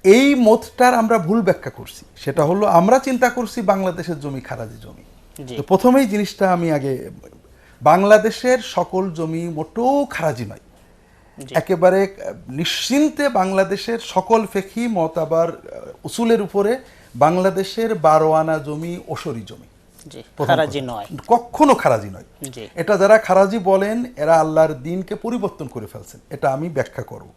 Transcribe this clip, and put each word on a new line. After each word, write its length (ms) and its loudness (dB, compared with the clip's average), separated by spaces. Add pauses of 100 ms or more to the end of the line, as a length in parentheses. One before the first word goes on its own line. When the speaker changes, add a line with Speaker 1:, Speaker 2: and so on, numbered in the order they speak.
Speaker 1:
এই 320 6
মতটার 600 2
আমরা 240 2
ভুল 240 0
ব্যাখ্যা 280 -2
করছি। 340 -20 (120)
সেটা 280 -2
হলো, 220 2
আমরা 320 6
চিন্তা 320 0
করছি 320 -6
বাংলাদেশের 580 -2
জমি 200 -8
খারাজি 420 -14
জমি। 220 -20 (420)
Speaker 2:
জি। 100 -12
Speaker 1:
তো 60 -6
প্রথমেই 440 4
জিনিসটা 460 -2
আমি 200 0
আগে, 380 -4 (720)
বাংলাদেশের 760 4
সকল 520 -4
জমি 380 -6
মোটেও 640 -2
খারাজি 340 -4
নয়। 140 -14 (880)
Speaker 2:
জি। 80 -16
Speaker 1:
একেবারে 600 2 (320)
নিশ্চিন্তে 800 -2
বাংলাদেশের 680 -2
সকল 480 0
ফিকহি 400 -6
মতাবার, 600 0
আহ, 380 -14 (180)
উসুলের 380 0
উপরে 360 -2 (380)
বাংলাদেশের 760 0
বারো 380 4
আনা 260 0
জমি 500 -8
ওসরি 380 -10
জমি। 200 -20 (400)
Speaker 2:
জি, 160 -20 (140)
Speaker 1:
প্রথম 160 0
Speaker 2:
খারাজি 280 0
Speaker 1:
কথা। 120 -10
Speaker 2:
নয়। 140 -10 (220)
Speaker 1:
কখনো 460 2
খারাজি 360 0
নয়। 400 -20
Speaker 2:
জি। 240 -16
Speaker 1:
এটা 220 0
যারা 220 6
খারাজি 400 2
বলেন, 460 0 (120)
এরা 240 2
আল্লাহর 320 2
দিনকে 420 -8
পরিবর্তন 520 -8
করে 200 -12
ফেলছেন, 340 -20 (100)
এটা 200 -2
আমি 180 -6
ব্যাখ্যা 340 -6
করব। 240 -18 (100)